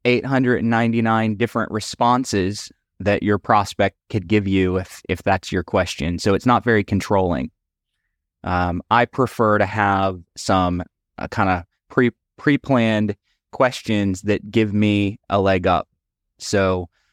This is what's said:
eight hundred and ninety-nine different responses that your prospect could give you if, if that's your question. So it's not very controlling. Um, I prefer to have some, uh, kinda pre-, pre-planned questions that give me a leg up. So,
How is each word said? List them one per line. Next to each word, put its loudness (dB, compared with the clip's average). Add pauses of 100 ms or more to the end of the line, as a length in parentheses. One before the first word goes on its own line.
eight 2
hundred 2
and 0
ninety-nine 0
different -4
responses -2 (260)
that 0
your 2
prospect 0 (140)
could -4
give 2
you 2
if, -10
if -4
that's -2
your -2
question. -2
So 2
it's 0
not 2
very 2
controlling. -2 (920)
Um, -2 (100)
I 4
prefer 0
to 2
have 0 (160)
some, 0 (340)
uh, -10
kinda -2 (240)
pre-, 2 (260)
pre-planned 0 (360)
questions -2
that -2
give 2
me 0 (100)
a 0
leg 2
up. 0 (500)
So, -2 (240)